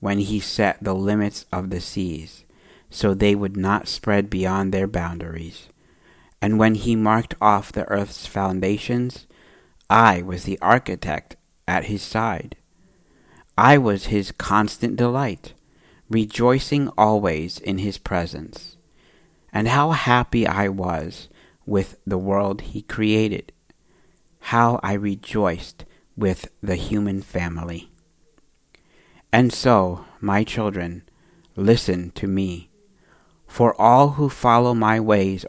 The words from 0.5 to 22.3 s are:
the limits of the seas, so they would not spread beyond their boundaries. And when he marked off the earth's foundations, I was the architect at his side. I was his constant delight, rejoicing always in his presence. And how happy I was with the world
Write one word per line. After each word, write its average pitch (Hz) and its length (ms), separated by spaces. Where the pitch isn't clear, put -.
the 98 100
limits 101 600
of 95 160
the 92 100
seas, 82 640
so 101 260
they 101 180
would 101 240
not 98 300
spread 104 420
beyond 95 420
their 98 140
boundaries. 85 840
And 107 200
when 110 160
he 113 200
marked 110 460
off 104 300
the - 180
earth's 101 380
foundations, 101 960
I 104 320
was 90 220
the - 180
architect - 720
at 87 180
his 104 180
side. 110 520
I 135 220
was 104 260
his 101 260
constant 107 640
delight, 120 600
rejoicing 123 880
always 101 640
in 95 220
his 98 180
presence. - 800
And 107 180
how 143 220
happy 120 540
I 101 220
was 90 640
with 98 400
the 98 140
world 98 420